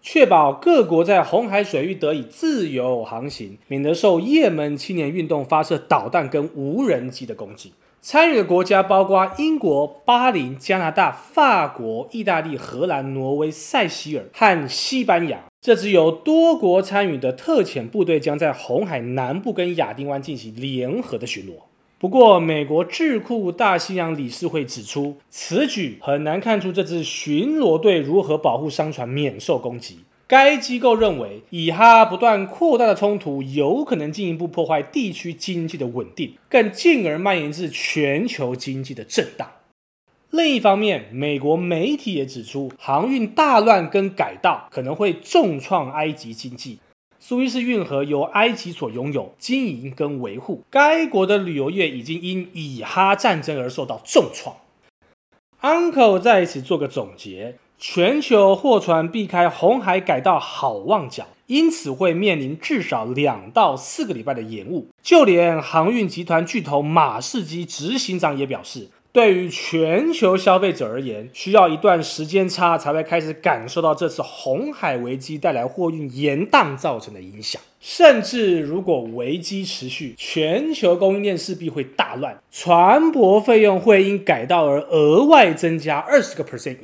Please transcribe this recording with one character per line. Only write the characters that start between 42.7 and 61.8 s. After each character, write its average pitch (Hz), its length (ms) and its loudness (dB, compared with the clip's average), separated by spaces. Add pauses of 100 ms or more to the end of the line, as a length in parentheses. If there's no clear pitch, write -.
航 151 300 0
运 254 180 -2
大 269 320 2
乱 208 320 4
跟 196 180 0
改 - 320 -6
道 - 300 0
可 135 120 -8
能 135 120 -6
会 196 180 -2
重 180 460 0
创 139 320 -2
埃 156 220 -4
及 120 200 -16
经 123 240 -16
济。 120 220 -16 (400)
苏 247 240 -4
伊 262 60 0
士 247 120 -4
运 240 240 -2
河 139 200 -4
由 143 180 -2
埃 208 300 2
及 - 180 -10
所 156 180 -8
拥 120 240 -8
有、 117 240 -8
经 254 300 -4
营 135 260 -8
跟 143 280 -6
维 110 180 -8
护， - 320 -10
该 302 380 2
国 190 180 0
的 202 120 2
旅 175 180 -6
游 139 120 -2
业 175 220 -2
已 127 140 -12
经 165 180 -8
因 180 300 -6
以 135 320 -12
哈 196 320 2
战 190 260 0
争 147 160 -6
而 127 100 -6
受 131 160 -8
到 120 200 -10
重 - 280 -4
创。 - 220 -14 (1080)
Uncle 277 600 4
在 196 260 4
此 143 160 -8
做 160 160 -2
个 143 80 -4
总 117 300 -6
结， 104 400 -14 (260)
全 214 380 0
球 202 340 4
货 220 240 2
船 165 320 0
避 214 160 -4
开 175 220 2
红 208 320 2
海 190 180 0
改 165 220 -2
道 160 180 4
好 - 360 -6
望 127 340 -2
角， - 180 -14 (200)
因 311 240 2
此 320 200 -6